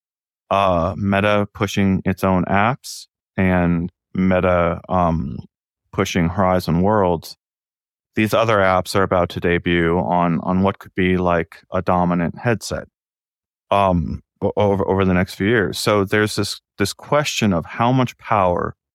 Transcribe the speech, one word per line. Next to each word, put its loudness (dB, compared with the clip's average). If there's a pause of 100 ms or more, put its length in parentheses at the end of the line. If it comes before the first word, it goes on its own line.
(500)
uh, 2
Meta 0
pushing 0
its -4
own 2
apps -2 (300)
and 0 (240)
Meta, 2
um, -2 (540)
pushing -2
Horizon 0
Worlds, 0 (800)
these 0
other 4
apps 2
are 2
about 0
to -8
debut 0
on, 0
on 0
what 0
could -20
be, 0
like, -2 (100)
a -2
dominant 0
headset, -4 (840)
um, 0 (220)
o-, -2
over, 0
over 0
the 2
next -2
few -2
years. 0
So 0
there's 0
this, -6 (160)
this -2
question -2
of -2
how -2
much 0
power -2 (200)